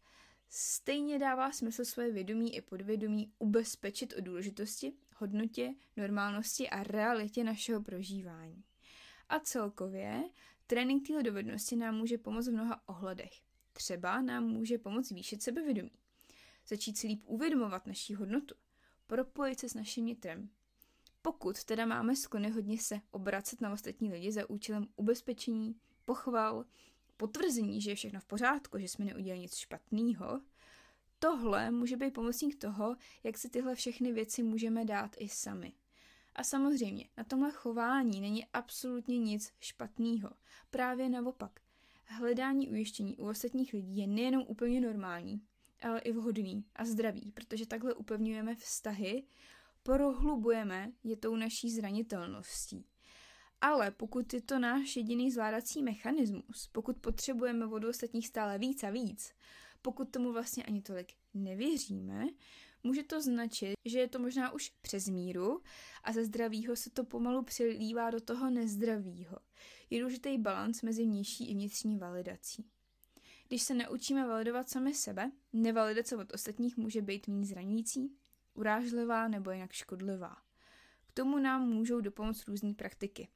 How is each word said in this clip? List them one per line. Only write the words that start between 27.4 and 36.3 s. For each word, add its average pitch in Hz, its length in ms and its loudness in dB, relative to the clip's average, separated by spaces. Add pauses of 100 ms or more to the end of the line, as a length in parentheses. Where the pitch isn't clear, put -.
že 208 100 -2
je 202 40 -2
všechno 202 240 -6
v - 60 -16
pořádku, 247 520 0
že 196 100 -4
jsme 202 180 -2
neudělali 190 360 -4
nic 180 140 -10
špatného, 233 880 0 (800)
tohle 233 520 4
může 240 260 2
být 269 160 2
pomocník 247 420 0
toho, 208 400 -2 (280)
jak 220 140 -2
si 247 120 -6
tyhle 254 260 0
všechny 247 360 0
věci 220 320 0
můžeme 226 420 2
dát 208 340 -2
i 202 100 -6
sami. 196 440 -6 (640)